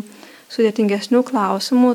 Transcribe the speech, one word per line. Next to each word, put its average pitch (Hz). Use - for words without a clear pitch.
sudėtingesnių 214
klausimų, 247